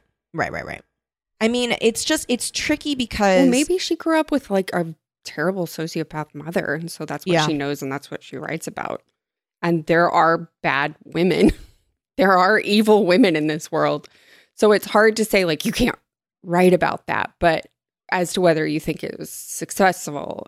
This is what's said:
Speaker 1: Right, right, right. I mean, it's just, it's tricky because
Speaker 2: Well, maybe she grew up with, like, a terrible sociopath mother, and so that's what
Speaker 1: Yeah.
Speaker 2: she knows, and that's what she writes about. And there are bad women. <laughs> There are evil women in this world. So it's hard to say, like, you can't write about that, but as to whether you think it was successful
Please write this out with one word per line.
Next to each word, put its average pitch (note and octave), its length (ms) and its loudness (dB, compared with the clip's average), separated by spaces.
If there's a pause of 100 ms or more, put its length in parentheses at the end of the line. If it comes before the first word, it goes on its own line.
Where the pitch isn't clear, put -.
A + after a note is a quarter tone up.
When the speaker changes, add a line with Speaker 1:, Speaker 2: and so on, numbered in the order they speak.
(320)
Speaker 1:
Right, C#3+ 200 -4
right, D#2+ 140 -10
right. - 160 -14 (580)
I A3 80 0
mean, A#3+ 320 0
it's A3+ 240 0
just, D#4 240 -2
it's - 240 -4
tricky D4 420 -4
because G#3 480 0
Speaker 2:
Well, C4+ 60 6
maybe D4 300 0
she - 180 -4
grew D#4+ 220 0
up D#4 120 -2
with, C#4 200 -2
like, F#3+ 220 -2
a E3 220 -4 (300)
terrible F3 420 -4
sociopath D#3 680 -8
mother, D#3 400 -4
and E3 160 -8
so - 140 -12
that's D3 220 -10
what F3+ 80 0
Speaker 1:
Yeah. D#3 120 2
Speaker 2:
she D#3+ 60 -2
knows, C#3+ 300 -4
and C3+ 100 -8
that's - 180 -12
what - 120 -14
she - 140 -16
writes D#3 320 -10
about. - 340 -10 (580)
And E3+ 260 -2
there E3+ 240 4
are E3 380 2 (140)
bad D3 320 -2 (100)
women. E3+ 520 2
<laughs> - 600 -20
There F#3 220 4
are F#3+ 220 4
evil G#3+ 460 4
women F3+ 280 4
in D3+ 140 0
this D3+ 240 -6
world. D3+ 360 -2 (460)
So G#3+ 160 4
it's G3+ 160 2
hard G#3+ 300 4
to A3+ 80 0
say, G3 200 2
like, D#3+ 220 -2
you A#3 60 -2
can't - 260 0 (460)
write F3+ 280 4
about - 360 0
that, G#2 320 -4
but E3 260 0 (460)
as F3+ 220 -2
to G3 60 -2
whether D#3+ 240 4
you D3+ 140 -2
think - 240 -6
it - 160 -10
was D#3 120 -14
successful - 1160 -4